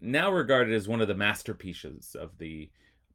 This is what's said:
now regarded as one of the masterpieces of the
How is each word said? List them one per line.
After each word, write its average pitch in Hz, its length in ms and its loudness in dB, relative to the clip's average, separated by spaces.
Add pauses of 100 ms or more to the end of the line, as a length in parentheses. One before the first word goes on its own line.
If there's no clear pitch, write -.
now 151 300 0
regarded 127 420 4
as 101 140 0
one 113 140 0
of 107 60 4
the 101 60 0
masterpieces 95 1000 -4
of 85 240 -12
the 80 320 -10 (440)